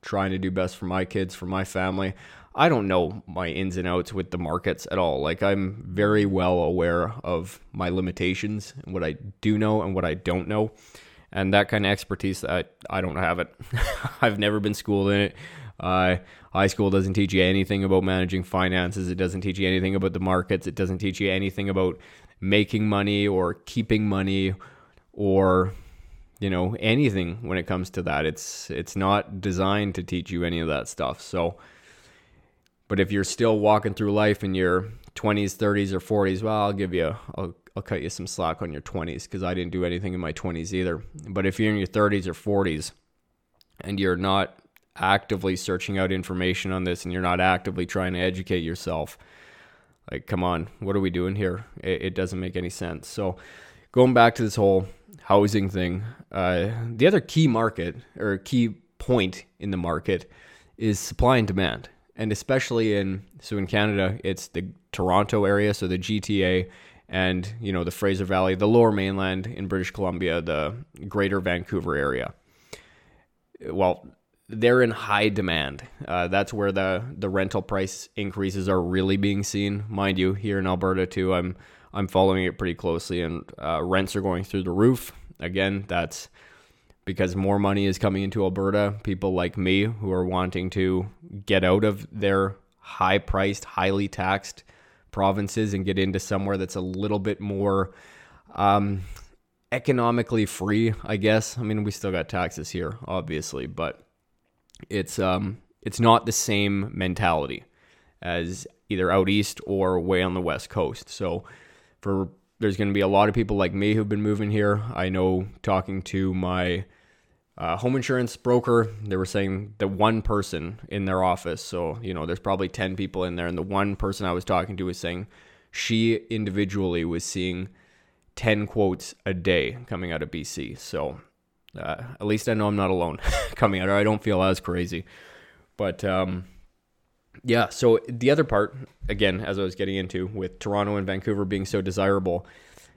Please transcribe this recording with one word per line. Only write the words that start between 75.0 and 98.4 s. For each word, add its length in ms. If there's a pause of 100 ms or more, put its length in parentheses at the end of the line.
demand. 540 (240)
Uh, 200
that's 260
where 180
the, 320 (140)
the 120
rental 320
price 540
increases 540
are 120
really 360
being 260
seen. 440
Mind 320
you, 140
here 260
in 80
Alberta 380
too, 280
I'm, 220 (380)
I'm 140
following 360
it 140
pretty 180
closely, 460
and, 220 (140)
uh, 240
rents 340
are 60
going 220
through 200
the 80
roof. 400 (280)
Again, 480
that's 420 (720)
because 320
more 220
money 300
is 100
coming 240
into 220
Alberta. 500 (100)
People 300
like 240
me 280
who 260
are 120
wanting 460
to 400 (360)
get 180
out 200
of 280
their 440 (220)
high-priced, 880
highly 420
taxed 560 (460)
provinces 640
and 100
get 140
into 220
somewhere 380
that's 180
a 60
little 360
bit 240
more, 520 (600)